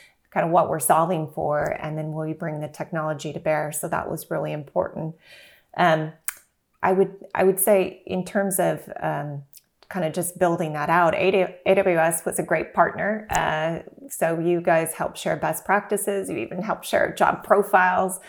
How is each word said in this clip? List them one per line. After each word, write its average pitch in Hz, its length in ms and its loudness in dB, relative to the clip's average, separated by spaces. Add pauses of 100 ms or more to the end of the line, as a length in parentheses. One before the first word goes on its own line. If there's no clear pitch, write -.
(300)
kind 170 140 0
of 165 80 0
what 170 160 4
we're 156 120 -2
solving 160 500 0
for, 151 500 -2
and 156 160 -6
then 156 160 -6
we 156 200 -6
bring 156 280 -8
the 151 80 -8
technology 156 640 -6
to - 60 -8
bear. 151 320 -2
So - 180 -8
that 165 220 -4
was - 200 -8
really 156 220 -4
important. 156 640 -4 (600)
Um, 160 360 2 (720)
I 185 100 4
would, 190 220 2 (200)
I 190 100 2
would 190 160 2
say 196 460 2
in 185 180 -4
terms 196 340 -2
of, 165 320 -2 (100)
um, 147 420 -4 (460)
kind 180 160 -4
of 160 80 -2
just 175 240 -4
building 170 360 2
that 151 180 -2
out, 165 240 6
A 185 400 2 (100)
W 190 320 4
S 165 280 2
was - 160 -4
a - 20 -2
great 160 320 -2
partner. 196 560 0
Uh, 160 580 -2 (220)
so 165 300 0
you 170 200 2
guys 165 340 2
help - 220 -6
share 165 200 -2
best 160 280 -4
practices. 202 640 0
You 170 100 -4
even 143 220 -6
help 214 220 -4
share - 320 0
job - 300 2
profiles. 185 720 4 (100)